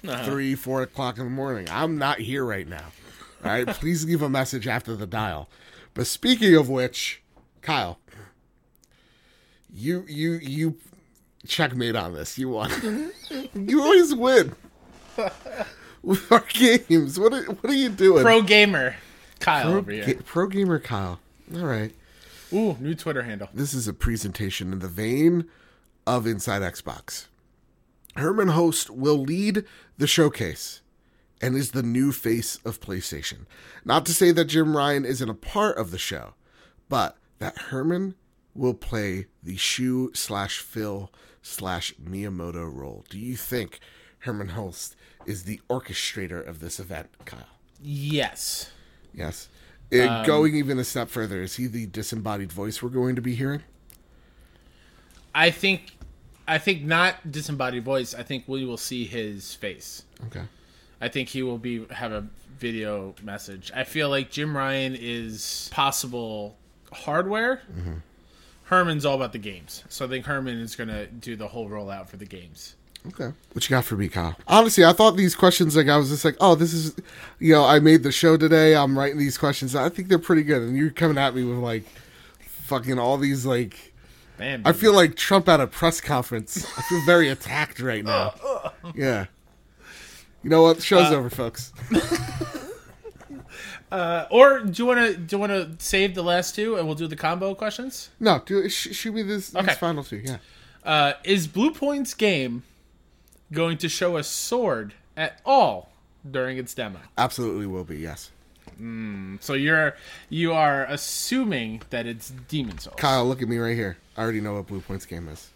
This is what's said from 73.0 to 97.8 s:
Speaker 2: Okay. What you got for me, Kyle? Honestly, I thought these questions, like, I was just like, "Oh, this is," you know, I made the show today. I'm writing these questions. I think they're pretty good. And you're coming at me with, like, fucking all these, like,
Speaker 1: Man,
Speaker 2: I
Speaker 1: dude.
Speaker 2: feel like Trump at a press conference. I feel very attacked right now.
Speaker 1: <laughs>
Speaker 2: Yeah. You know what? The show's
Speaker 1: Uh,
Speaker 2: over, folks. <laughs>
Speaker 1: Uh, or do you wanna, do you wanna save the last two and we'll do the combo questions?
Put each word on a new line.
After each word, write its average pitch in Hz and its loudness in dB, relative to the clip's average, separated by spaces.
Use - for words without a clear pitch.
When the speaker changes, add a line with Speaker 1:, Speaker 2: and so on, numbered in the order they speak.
Speaker 2:
Okay. 135 -10
What - -4
you - -4
got 123 2
for 110 -4
me, 98 -2
Kyle? 85 -4
Honestly, 208 8
I 165 10
thought 208 6
these 185 4
questions, 175 4
like, 147 6
I 147 6
was 139 2
just 147 -4
like, 147 2
"Oh, 180 10
this 165 2
is," 160 -4
you 160 8
know, 147 8
I 147 10
made 156 10
the 135 0
show 160 6
today. 156 8
I'm 135 4
writing 143 0
these 143 0
questions. 139 -2
I 139 2
think 185 -6
they're 185 6
pretty 165 4
good. 147 2
And 120 -2
you're 151 2
coming 156 2
at 139 2
me 127 -2
with, 123 -2
like, 117 -4
fucking 127 -4
all 123 2
these, 139 0
like, 120 -4
Speaker 1:
Man, 127 -8
Speaker 2:
I 165 8
Speaker 1:
dude. 170 2
Speaker 2:
feel 214 8
like 170 8
Trump - 4
at 160 8
a 127 2
press - 0
conference. 123 -4
I - -8
feel 180 -2
very 170 8
attacked 135 -4
right 113 -2
now. 107 -2
Speaker 1:
<laughs> 170 -16
Speaker 2:
Yeah. 120 -2
You 139 -4
know 160 8
what? 165 8
The - -10
show's 170 8
Speaker 1:
Uh, 156 4
Speaker 2:
over, 123 -2
folks. - -8
<laughs> - -2
Speaker 1:
Uh, 170 -2
or 269 10
do 202 -2
you 240 2
wanna, 240 4
do 170 -6
you 196 0
wanna 196 -2
save 196 0
the 180 -4
last 175 0
two 214 -2
and 170 0
we'll 156 -2
do 160 -6
the 156 -8
combo 190 -2
questions? 220 -8